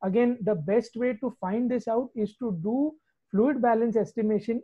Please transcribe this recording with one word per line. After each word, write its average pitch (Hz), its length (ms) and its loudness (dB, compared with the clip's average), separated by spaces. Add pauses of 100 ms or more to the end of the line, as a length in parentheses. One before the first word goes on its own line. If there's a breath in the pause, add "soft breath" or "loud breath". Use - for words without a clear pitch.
Again, 240 400 2
the 208 120 0
best 196 420 0
way 247 180 -2
to 247 260 -6
find 226 280 -2
this 240 200 -4
out 240 260 -2
is 208 220 -4
to 233 160 -4 (100)
do 269 320 -2 (360)
fluid 247 300 2
balance 226 360 2
estimation 214 680 0